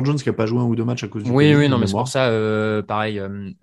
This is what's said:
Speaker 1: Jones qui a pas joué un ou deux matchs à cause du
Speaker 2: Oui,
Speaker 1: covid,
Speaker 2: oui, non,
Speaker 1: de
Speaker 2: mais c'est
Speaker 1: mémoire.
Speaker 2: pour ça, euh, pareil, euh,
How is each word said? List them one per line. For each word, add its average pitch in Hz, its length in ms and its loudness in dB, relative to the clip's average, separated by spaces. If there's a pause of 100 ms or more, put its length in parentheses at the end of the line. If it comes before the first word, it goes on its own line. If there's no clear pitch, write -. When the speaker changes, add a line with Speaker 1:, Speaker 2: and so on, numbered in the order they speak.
Speaker 1:
Jones 143 140 0
qui 135 100 -6
a 110 60 0
pas 113 120 -2
joué 117 140 0
un 123 60 0
ou 117 100 0
deux 113 80 -2
matchs 120 220 -4
à - 20 -6
cause 107 160 -8
du 120 80 -4
Speaker 2:
Oui, 139 140 4
Speaker 1:
covid, 151 100 6
Speaker 2:
oui, 147 140 4
non, 131 80 2
Speaker 1:
de - 40 2
Speaker 2:
mais 98 60 2
c'est 95 60 -2
Speaker 1:
mémoire. 110 100 0
Speaker 2:
pour 131 80 -8
ça, 131 160 2
euh, 107 560 0
pareil, 107 360 -4
euh, 98 320 -10 (120)